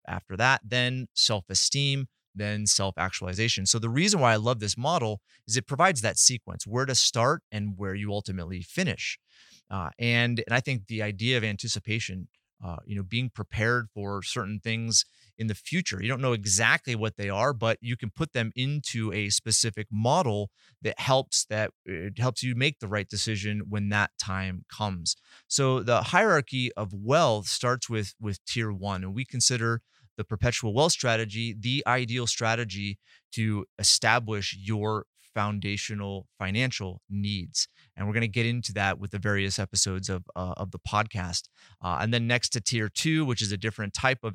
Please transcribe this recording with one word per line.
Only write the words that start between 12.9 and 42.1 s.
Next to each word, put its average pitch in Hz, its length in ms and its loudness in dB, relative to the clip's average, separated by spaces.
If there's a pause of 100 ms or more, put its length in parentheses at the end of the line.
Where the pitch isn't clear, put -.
know, 101 60 -4
being 113 280 -2
prepared 113 640 0
for 101 300 -6
certain 104 380 -4
things 113 440 0 (320)
in 113 100 -2
the 107 80 0
future. 160 480 -4
You 107 60 -2
don't 127 120 -2
know 131 120 2
exactly 113 640 2
what 107 200 -2
they 101 140 -4
are, 113 220 2
but 113 280 0
you 117 160 -4
can 110 140 -6
put 156 220 -6
them 113 240 -2
into 127 560 -2
a 101 180 -2
specific 110 600 0
model 110 600 2 (320)
that - 160 -2
helps, - 480 2
that 107 240 -2 (140)
it 92 340 -8
helps 123 240 0
you 127 140 -2
make 143 240 0
the 107 80 -8
right 101 200 -2
decision 104 600 -2
when 104 220 -2
that 104 280 4
time 95 500 -4
comes. 92 460 -4 (320)
So 131 380 2
the 113 180 4
hierarchy 143 760 4
of 98 160 -4
wealth 110 540 2
starts 123 420 0
with, 110 320 -4
with 104 240 -6
tier 110 280 -2
one, 95 320 -4
and 95 100 -6
we 127 100 -4
consider 117 560 0 (360)
the 107 80 -6
perpetual 113 500 0
wealth 151 160 6
strategy 113 680 0
the 123 300 0
ideal 123 400 0
strategy 107 720 -2 (320)
to 107 360 0 (120)
establish 110 800 2
your 107 460 -2 (260)
foundational 101 920 -4 (120)
financial 101 680 -2
needs. 101 600 -2 (300)
And 101 80 -2
we're 107 80 -2
gonna 113 140 2
get 113 180 0
into 117 280 -2
that 98 240 0
with 95 120 -8
the 104 80 -6
various 98 400 0
episodes 95 500 -2
of, 92 140 -4 (120)
uh, 90 220 -4
of 92 140 -6
the - 80 -12
podcast. 104 680 -2 (340)
Uh, 87 180 0
and 110 140 0